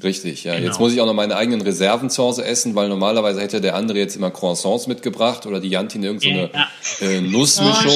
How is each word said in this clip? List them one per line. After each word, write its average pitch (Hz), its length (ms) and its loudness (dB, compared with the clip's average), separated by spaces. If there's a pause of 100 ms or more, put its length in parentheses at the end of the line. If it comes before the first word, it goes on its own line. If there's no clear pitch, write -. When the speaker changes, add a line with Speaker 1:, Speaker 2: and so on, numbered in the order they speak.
Speaker 1:
Richtig, 92 420 -4
ja. 85 100 -2
Speaker 2:
Genau. - 120 0
Speaker 1:
Jetzt 82 140 -2
muss 120 140 4
ich 123 60 2
auch 113 60 2
noch 110 80 2
meine 104 220 0
eigenen 117 240 0
Reserven 101 500 0
zu - 120 0
Hause 123 220 0
essen, 117 300 -2
weil 101 140 2
normalerweise 101 520 2
hätte 101 200 -2
der 92 140 0
andere 104 240 -2
jetzt 98 180 0
immer 95 140 -2
Croissants 95 560 -2
mitgebracht 120 600 -2
oder 98 140 -4
die 95 80 -4
Jantin 101 340 -2
irgend 101 200 -4
so - 80 2
eine, 92 220 0
Speaker 2:
Ja. 143 160 -2 (380)
Speaker 1:
äh, 95 140 0
Nussmischung. 143 640 4
Speaker 3:
Ja, 143 120 4